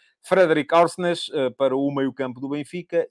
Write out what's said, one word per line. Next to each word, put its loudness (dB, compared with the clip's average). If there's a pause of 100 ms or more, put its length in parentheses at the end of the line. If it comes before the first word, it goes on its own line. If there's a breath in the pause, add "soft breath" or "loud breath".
(200 soft breath)
Frederic 2
Orsnes, 2
eh, -2
para 0
o -2
meio-campo -4
do -8
Benfica -4